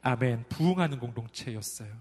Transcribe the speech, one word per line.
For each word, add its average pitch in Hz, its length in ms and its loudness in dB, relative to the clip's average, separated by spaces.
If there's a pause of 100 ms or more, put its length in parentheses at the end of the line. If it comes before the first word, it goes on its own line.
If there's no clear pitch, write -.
아멘. 120 440 2
부흥하는 165 520 2
공동체였어요. 113 880 -8 (120)